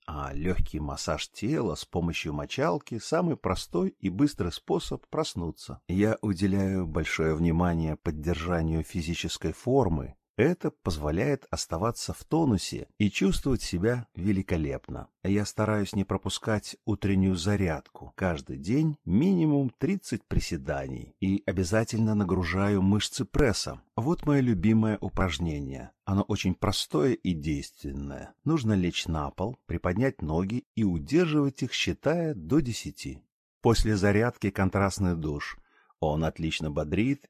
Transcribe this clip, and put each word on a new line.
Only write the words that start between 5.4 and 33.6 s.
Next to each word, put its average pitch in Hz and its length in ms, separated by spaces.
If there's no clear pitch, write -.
Я 101 340
уделяю 95 640
большое 80 480
внимание 82 600
поддержанию 82 880
физической 82 720
формы. 90 600
Это 165 300
позволяет 87 800
оставаться - 640
в - 100
тонусе 147 680
и 107 100
чувствовать 143 540
себя 113 500
великолепно. 87 920
Я 101 220
стараюсь 104 500
не 98 80
пропускать - 800
утреннюю 98 500
зарядку. 90 800
Каждый 73 440
день 147 440
минимум 143 760
тридцать 127 480
приседаний 67 920
и 95 280
обязательно 107 640
нагружаю 95 720
мышцы 101 420
пресса. - 560
Вот 131 320
моё 139 160
любимое 110 580
упражнение. 92 880
Оно 98 160
очень 98 320
простое 135 600
и - 200
действенное. 71 1080
Нужно 139 300
лечь 87 340
на 76 240
пол, 110 340
приподнять 90 560
ноги 95 440
и 113 80
удерживать 139 800
их, 127 100
считая 160 640
до 85 240
десяти. - 640